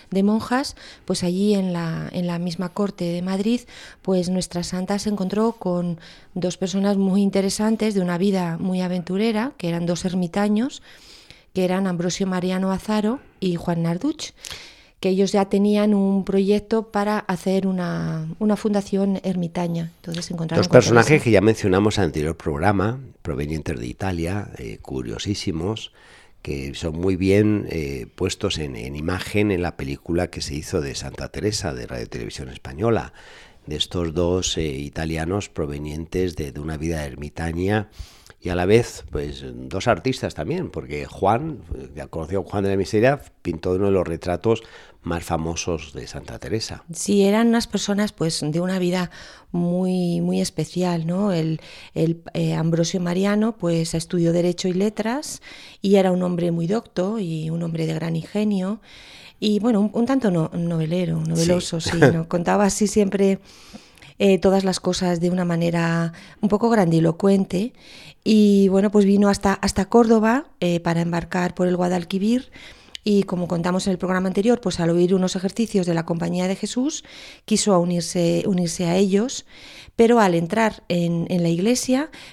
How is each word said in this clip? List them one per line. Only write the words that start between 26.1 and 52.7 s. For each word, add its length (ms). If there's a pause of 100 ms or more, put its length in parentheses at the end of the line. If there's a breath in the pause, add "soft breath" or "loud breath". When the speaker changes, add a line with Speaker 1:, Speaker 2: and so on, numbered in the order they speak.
Speaker 2:
que 320
son 260
muy 180
bien, 520
eh, 460
puestos 420
en, 180
en 200
imagen 560
en 100
la 160
película 540
que 100
se 140
hizo 260
de 140
Santa 320
Teresa, 480
de 100
Radio 240
Televisión 400
Española, 640 (540 loud breath)
de 80
estos 400
dos, 420
eh, 80
italianos 840
provenientes 840
de, 160
de 80
una 180
vida 280
ermitaña 840 (520 loud breath)
y 80
a 60
la 120
vez, 420
pues, 340 (120)
dos 320
artistas 480
también, 340
porque 380
Juan, 540 (340)
ya 100
conocido 380
Juan 200
de 60
la 80
Miseria, 420 (220)
pintó 300
uno 160
de 40
los 160
retratos 540 (400 loud breath)
más 220
famosos 720
de 120
Santa 320
Teresa. 460 (100)
Speaker 1:
Sí, 300
eran 240
unas 180
personas, 480
pues, 300
de 180
una 160
vida 320 (420 loud breath)
muy, 720
muy 200
especial, 680
¿no? 240
El, 280 (360 loud breath)
el, 260 (140)
eh, 180
Ambrosio 480